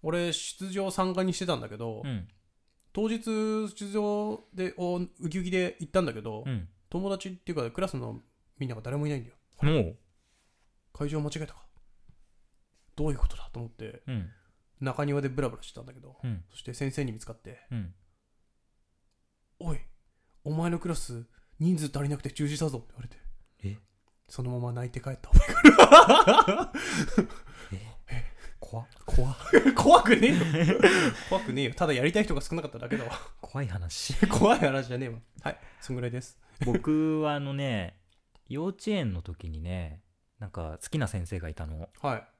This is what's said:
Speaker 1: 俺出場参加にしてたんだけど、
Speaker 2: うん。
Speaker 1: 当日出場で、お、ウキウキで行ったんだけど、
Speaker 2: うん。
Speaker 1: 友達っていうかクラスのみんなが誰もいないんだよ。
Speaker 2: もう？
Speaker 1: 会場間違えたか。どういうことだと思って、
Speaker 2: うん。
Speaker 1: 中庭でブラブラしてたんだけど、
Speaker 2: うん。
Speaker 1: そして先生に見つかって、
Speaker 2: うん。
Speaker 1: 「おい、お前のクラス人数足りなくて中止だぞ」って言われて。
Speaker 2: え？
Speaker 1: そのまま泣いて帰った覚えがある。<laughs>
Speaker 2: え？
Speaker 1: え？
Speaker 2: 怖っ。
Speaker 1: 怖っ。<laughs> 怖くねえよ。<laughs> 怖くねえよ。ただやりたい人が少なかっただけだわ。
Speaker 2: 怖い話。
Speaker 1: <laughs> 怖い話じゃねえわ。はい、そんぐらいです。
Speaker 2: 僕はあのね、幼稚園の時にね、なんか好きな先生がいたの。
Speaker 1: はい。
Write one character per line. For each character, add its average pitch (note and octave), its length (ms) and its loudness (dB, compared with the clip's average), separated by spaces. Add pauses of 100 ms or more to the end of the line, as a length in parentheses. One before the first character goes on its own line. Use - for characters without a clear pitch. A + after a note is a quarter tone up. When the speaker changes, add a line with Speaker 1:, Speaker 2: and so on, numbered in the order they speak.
Speaker 1:
俺 E3+ 320 -2
出 - 380 -8
場 F#3+ 200 -4
参 F#3 240 -2
加 F#3 100 -2
に F#3 100 -2
し - 40 -8
て F#3+ 60 -6
た F3 120 -2
ん B2 40 -8
だ A2+ 80 -12
け G#2+ 80 -14
ど、 A2+ 260 -10
Speaker 2:
う C#3 60 -10
ん。 G#2+ 180 -8 (680)
Speaker 1:
当 G#3+ 160 -2
日 A3+ 100 -4 (480)
出 G3+ 240 -14
場 G#3 500 -4 (120)
で、 F#3 240 -6
お、 F3+ 180 -2
ウ F3+ 320 -8
キ F3 120 -6
ウ F3+ 40 -4
キ F#3 60 -4
で F3+ 300 -2
行 D#3+ 100 -12
っ - 20 -20
た F#3 80 2
ん F3 60 0
だ A#2 80 -6
け A2 80 -10
ど、 A2 240 -10
Speaker 2:
う C3+ 40 -6
ん。 G2 160 -6 (220)
Speaker 1:
友 F#3+ 220 -6
達 F#3+ 180 -8
っ F#3 40 -12
て F3+ 200 -12
い - 20 -6
う D#3 40 -4
か A#2 120 -4
ク F3 120 -6
ラ F#3+ 60 -2
ス C3+ 100 -8
の A2+ 240 -10 (360)
み C#3 80 -6
ん B2+ 40 -6
な A#2 60 -10
が A2 40 -16
誰 B2 160 -8
も D3 100 -4
い D3 40 -4
な D3 60 -4
い B2+ 40 -8
ん A#2 40 -14
だ - 40 -20
よ。 - 80 -20 (240)
Speaker 2:
も C#3+ 300 2
う？ - 60 -16 (1000)
Speaker 1:
会 D3 160 -6
場 D#3 100 -4
間 D3 80 -4
違 D3 80 -10
え D#3 40 -8
た D#3 120 -12
か。 - 140 -20 (1300)
ど D3+ 140 -2
う D3 40 0
い - 20 0
う A#2+ 40 -8
こ - 100 2
と - 80 -4
だ - 160 -12
と A#2+ 80 -10
思 A#2 80 -10
っ - 20 -16
て、 - 360 -16
Speaker 2:
う C3+ 60 -8
ん。 G2+ 180 -6 (500)
Speaker 1:
中 C3+ 240 -4
庭 C#3+ 160 -2
で C#3 80 -4
ブ C3 140 -4
ラ B2 80 -2
ブ - 80 -16
ラ - 40 -18
し - 60 -18
て - 60 -20
た A#2+ 80 -18
ん B2 40 -18
だ B2+ 60 -20
け B2+ 80 -20
ど、 C3 240 -20
Speaker 2:
う - 20 -4
ん。 A2+ 240 -8
Speaker 1:
そ - 60 -20
し - 60 -20
て B2 100 -12
先 C3+ 200 -6
生 D3 120 -4
に B2 80 -8
見 A2 60 -14
つ - 80 -18
か A#2 80 -14
っ - 20 -20
て、 - 240 -20 (100)
Speaker 2:
う B2+ 40 -10
ん。 F#2 200 -10 (1700)
Speaker 1:
「お E3 140 -4
い、 - 60 -4 (640)
お D3 80 -8
前 E3+ 180 -2
の E3+ 80 -2
ク F3 100 -6
ラ E3 60 -2
ス A#2 320 -10 (320)
人 E3+ 200 2
数 D3+ 80 -4
足 C#3+ 180 -6
り C#3+ 40 -4
な E3 80 -4
く - 60 -12
て C3+ 80 -8
中 D3 160 -6
止 D3 120 -4
だ D#3+ 120 -2
ぞ」 B2+ 80 -10
っ - 80 -10
て - 60 -
言 - 40 -20
わ A#2+ 60 -16
れ A#2+ 60 -14
て。 - 100 -20 (440)
Speaker 2:
え？ G2+ 160 -8 (500)
Speaker 1:
そ - 140 -12
の B2 80 -6
ま B2 80 -6
ま A#2+ 140 -6
泣 B2 160 -8
い - 20 -10
て C3+ 100 -10
帰 C#3 100 -10
っ C3 120 -10
た - 80 -10
覚 - 140 10 (240)
え - 20 12
が D4 1000 10
あ - 40 -16
る。 - 540 -2 (440)
<laughs> F#2 80 -10
Speaker 2:
え？ A2 180 -16 (140)
Speaker 1:
え？ B2 140 -4 (340)
Speaker 2:
怖 - 240 -12
っ。 - 40 -16 (180)
Speaker 1:
怖 B2+ 260 4
っ。 C3 60 -6 (180)
<laughs> C#4 220 8
怖 - 260 10
く A#3+ 140 6
ね B3 180 6 (180)
え D#3+ 140 4
よ。 F3+ 100 4 (220)
<laughs> - 320 -2
怖 F#3+ 120 0
く G#3+ 100 -6
ね C3+ 100 -2
え - 40 0
よ。 A#2 80 -4
た F3 120 -2
だ D3+ 60 0
や B2 100 0
り D#3+ 100 2
た G#3 60 2
い G#3 60 4
人 - 100 -4
が C#3 60 -2
少 - 160 -6
な E3+ 60 -6
か - 40 -10
っ - 60 -10
た A#2 80 -14
だ A#2+ 80 -12
け A#2 80 -4
だ B2 80 -6
わ。 A#2 80 -8 (280)
Speaker 2:
怖 - 220 -10
い B2 60 -6
話。 F2+ 540 -8
Speaker 1:
<laughs> G#3 40 6
怖 A3 300 4
い - 20 -2
話 C3+ 300 0
じ B2 60 -6
ゃ B2 40 -4
ね C3 80 -6
え - 40 -8
わ。 A2+ 80 -12 (240)
は D3 100 -6
い、 - 60 -12 (220)
そ - 120 -10
ん B2+ 40 -6
ぐ B2 60 -6
ら B2 60 -6
い - 20 -6
で B2+ 100 -8
す。 - 200 -20 (240)
Speaker 2:
僕 D#3 560 0
は D3+ 140 -2
あ C#3+ 60 -4
の C#3 140 -8
ね、 B2 460 -6 (480)
幼 C#3+ 160 -6
稚 F#3+ 220 -8
園 F3 260 -2
の F2 100 -8
時 E2+ 260 -12
に D#2 120 -10
ね、 E2+ 420 -8 (380)
な G#2 80 -12
ん - 20 -14
か D#2+ 320 -12
好 - 60 -12
き D#3 100 -6
な B2+ 80 -2
先 F2+ 220 -6
生 F#2+ 100 -8
が E2 100 -10
い D#2 60 -10
た E2 120 -12
の。 D#2+ 220 -12 (140)
Speaker 1:
は C3 140 -4
い。 - 100 -12 (140)